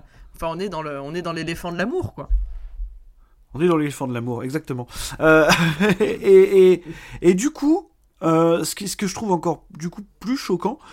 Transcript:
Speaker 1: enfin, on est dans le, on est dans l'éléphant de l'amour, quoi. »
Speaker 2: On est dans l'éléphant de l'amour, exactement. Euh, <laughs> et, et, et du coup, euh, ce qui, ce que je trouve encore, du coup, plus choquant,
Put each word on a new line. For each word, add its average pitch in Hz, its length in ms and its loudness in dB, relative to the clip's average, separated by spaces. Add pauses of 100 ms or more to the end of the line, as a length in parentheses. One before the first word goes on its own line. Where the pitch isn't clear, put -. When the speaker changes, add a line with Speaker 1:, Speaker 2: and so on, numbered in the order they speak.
(340)
Speaker 1:
enfin, 165 160 -8
on 170 80 -8
est 196 100 -6
dans 160 140 -8
le, 143 180 -8
on 143 140 -10
est 175 80 -6
dans 170 100 -6
l'éléphant 165 380 -8
de 170 80 -8
l'amour, 285 340 -4
quoi. » - 160 -14 (1300)
Speaker 2:
On 127 60 -8
est 175 80 4
dans 170 80 4
l'éléphant 147 320 -4
de 123 60 -6
l'amour, 117 280 -6
exactement. 131 460 -8 (320)
Euh, 156 280 6 (260)
<laughs> 185 260 0
et, 190 720 6
et, 170 100 0 (400)
et 180 120 6
du 226 160 -2
coup, 311 380 0 (340)
euh, 165 420 2
ce 151 100 -6
qui, 202 140 -10
ce - 80 -8
que 208 100 -4
je 180 80 -6
trouve 220 160 -6
encore, 165 340 -2 (140)
du 170 120 -8
coup, 208 120 -14 (160)
plus 240 180 -4
choquant, 196 420 -4 (140)